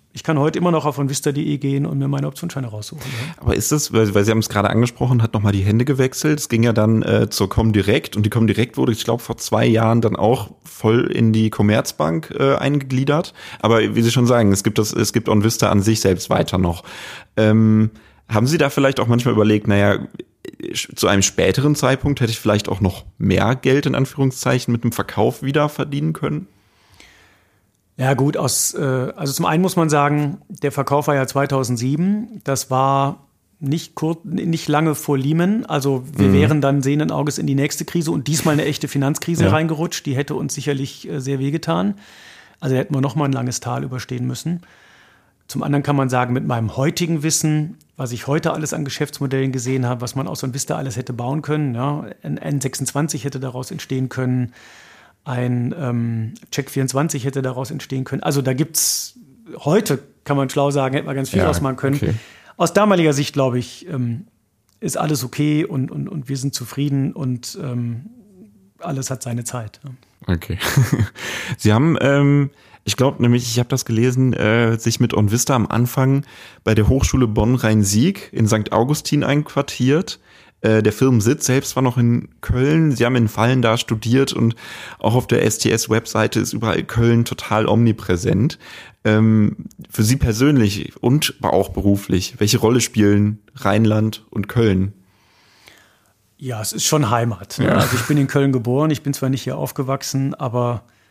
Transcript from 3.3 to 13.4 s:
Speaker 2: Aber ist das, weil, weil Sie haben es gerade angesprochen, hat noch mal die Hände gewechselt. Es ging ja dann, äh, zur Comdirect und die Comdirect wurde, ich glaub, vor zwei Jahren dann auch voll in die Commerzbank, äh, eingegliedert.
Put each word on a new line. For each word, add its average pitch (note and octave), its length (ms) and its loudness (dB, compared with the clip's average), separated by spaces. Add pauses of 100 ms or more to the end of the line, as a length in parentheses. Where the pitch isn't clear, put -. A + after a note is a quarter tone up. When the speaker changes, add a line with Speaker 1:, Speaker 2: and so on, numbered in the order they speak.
Speaker 2:
Aber - 140 0
ist - 160 -2
das, D3+ 220 0
weil, G#2+ 200 4
weil G2+ 120 4
Sie A2+ 60 4
haben A2 80 2
es - 100 -2
gerade G#2 200 0
angesprochen, B2 520 2
hat A2+ 120 0
noch G#2+ 80 0
mal G#2 120 2
die F#2+ 100 0
Hände A2 220 2
gewechselt. C#3 540 0
Es - 100 -8
ging A#2 140 2
ja A#2 100 4
dann, A2 280 4
äh, G#2+ 280 2
zur - 180 0
Comdirect G2+ 680 2
und G#2+ 80 2
die G#2 40 2
Comdirect G#2+ 460 2
wurde, B2+ 160 2
ich - 140 -4
glaub, A#2 160 -2
vor - 160 -8
zwei A2+ 280 0
Jahren A2+ 360 4
dann G#2 160 0
auch A#2 340 0 (140)
voll A#2 440 0
in A2+ 220 2
die A2 180 2
Commerzbank, C#3+ 880 0
äh, C3+ 180 2
eingegliedert. C#3 800 -2 (280)